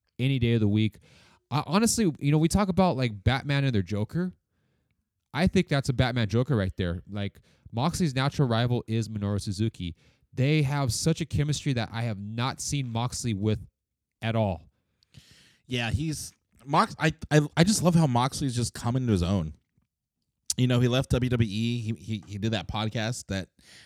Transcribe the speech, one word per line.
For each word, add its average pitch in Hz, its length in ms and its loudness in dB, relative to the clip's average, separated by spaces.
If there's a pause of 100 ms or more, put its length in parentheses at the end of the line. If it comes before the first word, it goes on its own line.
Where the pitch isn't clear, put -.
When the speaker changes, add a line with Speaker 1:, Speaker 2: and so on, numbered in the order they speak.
(200)
Speaker 1:
any 135 180 0
day 117 180 2
of 113 40 4
the 107 80 4
week. 107 300 2 (520)
I, 147 160 0
honestly, 214 540 2
you 143 140 0
know, 156 40 4
we 160 120 2
talk 196 180 0
about, 175 300 2
like, 113 260 -4
Batman 139 400 0
and 131 100 0
their 101 80 4
Joker. 107 520 -4 (1000)
I 170 140 2
think 185 220 2
that's 139 180 0
a 135 60 0
Batman 120 340 2
Joker 123 300 0
right 92 180 0
there. 87 340 -2
Like, 101 300 -6 (320)
Moxley's 151 420 -2
natural 131 360 2
rival 120 360 2
is 110 220 -2
Minoru 104 320 -2
Suzuki. 95 560 -4 (380)
They 147 300 2
have 139 280 -2
such - 300 0
a 160 40 -4
chemistry 147 460 -2
that 117 220 -2
I 117 80 -6
have 110 180 -4
not 113 400 -4
seen 131 320 -4
Moxley 117 420 -2
with 104 320 0 (560)
at 113 140 -2
all. 101 300 -2 (1040)
Speaker 2:
Yeah, 120 240 -2
he's 151 420 -4 (320)
Mox. 165 340 2
I, 160 140 2 (180)
I, 151 240 4
I 160 80 6
just 202 180 2
love 165 140 4
how 165 120 6
Moxley's 123 500 0
just 120 160 -2
come 120 240 -2
into 123 160 2
his 87 100 4
own. 85 300 0 (1040)
You 127 80 2
know, 123 140 4
he 123 80 4
left 127 240 0
W 127 180 2
W 117 200 2
E. 117 320 -2
He, 110 120 -4
he, 101 340 -8
he 101 120 -10
did 110 140 -2
that 92 140 -4
podcast 110 600 -4
that, 95 200 -6 (380)